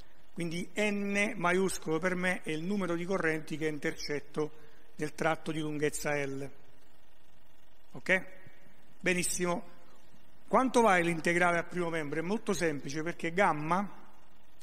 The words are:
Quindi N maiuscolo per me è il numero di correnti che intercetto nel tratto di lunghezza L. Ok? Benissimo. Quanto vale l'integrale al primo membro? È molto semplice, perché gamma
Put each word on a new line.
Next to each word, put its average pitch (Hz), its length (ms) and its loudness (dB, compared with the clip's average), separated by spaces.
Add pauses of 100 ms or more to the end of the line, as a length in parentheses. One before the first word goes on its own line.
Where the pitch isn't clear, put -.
(320)
Quindi 170 440 -2
N 202 580 2
maiuscolo 175 640 2
per 180 160 2
me 180 280 0
è 160 100 -2
il 156 100 -2
numero 180 320 0
di 170 100 -2
correnti 160 520 0
che 156 100 0
intercetto 151 880 -2 (440)
nel 151 180 -2
tratto 160 360 2
di 156 80 -2
lunghezza 151 560 0
L. 139 340 -2 (1400)
Ok? 180 340 2 (760)
Benissimo. 175 760 0 (720)
Quanto 247 320 6
vale 190 220 8
l'integrale 170 560 4
al 165 80 0
primo 170 240 -2
membro? 151 300 -2
È - 20 0
molto 208 300 0
semplice, 151 500 0
perché 170 300 -2
gamma 175 720 2 (580)